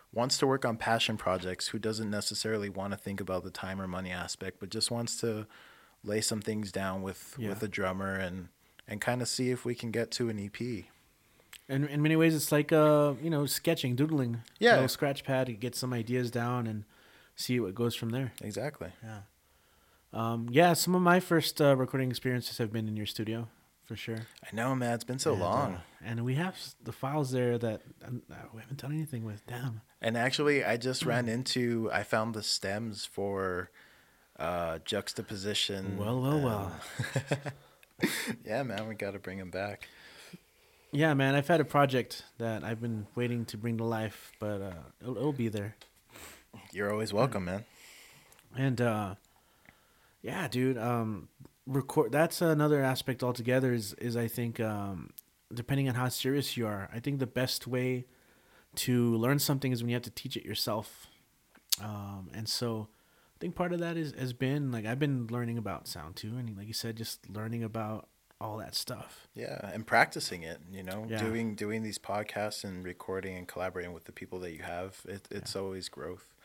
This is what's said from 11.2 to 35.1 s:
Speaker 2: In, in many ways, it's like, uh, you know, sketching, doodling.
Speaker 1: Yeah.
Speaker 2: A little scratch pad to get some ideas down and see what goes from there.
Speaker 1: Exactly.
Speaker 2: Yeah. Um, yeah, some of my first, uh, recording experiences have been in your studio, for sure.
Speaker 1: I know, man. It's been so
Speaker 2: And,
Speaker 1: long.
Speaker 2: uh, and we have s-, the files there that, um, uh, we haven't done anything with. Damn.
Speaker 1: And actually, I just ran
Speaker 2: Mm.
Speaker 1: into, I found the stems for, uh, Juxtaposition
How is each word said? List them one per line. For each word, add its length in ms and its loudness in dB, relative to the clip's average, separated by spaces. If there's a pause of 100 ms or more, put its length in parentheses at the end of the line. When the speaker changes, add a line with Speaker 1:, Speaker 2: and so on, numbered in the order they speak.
Speaker 2:
In, 180 2
in 140 0
many 160 6
ways, 180 8
it's 160 0
like, 220 4
uh, 400 8 (100)
you 60 -2
know, 160 4
sketching, 500 2
doodling. 460 2 (180)
Speaker 1:
Yeah. 140 8
Speaker 2:
A 40 10
little 120 6
scratch 340 0
pad 260 2
to 40 -6
get 240 -6
some 160 -2
ideas 380 0
down 360 0
and 180 -4 (520)
see 240 2
what 140 0
goes 200 2
from 140 -4
there. 320 -2
Speaker 1:
Exactly. 500 -6 (140)
Speaker 2:
Yeah. 140 -10 (920)
Um, 380 0
yeah, 220 10
some 240 4
of 60 6
my 180 10
first, 420 4
uh, 140 10
recording 340 2
experiences 480 -2
have 140 0
been 160 0
in 80 -2
your 100 -2
studio, 400 -4 (400)
for 80 -8
sure. 240 -6 (240)
Speaker 1:
I 140 -14
know, 180 2
man. 200 2
It's 100 -4
been 160 -4
so 140 4
Speaker 2:
And, 60 2
Speaker 1:
long. 360 2
Speaker 2:
uh, 40 -8 (220)
and 220 -4
we 100 0
have 200 0
s-, 280 -14
the 80 -8
files 400 -2
there 280 4
that, 240 -2 (220)
um, 240 -8
uh, 60 -14 (180)
we 80 -14
haven't 200 -10
done 120 -4
anything 320 -2
with. 220 -8
Damn. 360 -6 (200)
Speaker 1:
And 140 2
actually, 480 4
I 140 2
just 280 -2
ran 200 4
Speaker 2:
Mm. 80 2
Speaker 1:
into, 580 2
I 100 2
found 320 2
the 80 -4
stems 640 -2
for, 640 -2 (640)
uh, 440 -2
Juxtaposition 1160 -2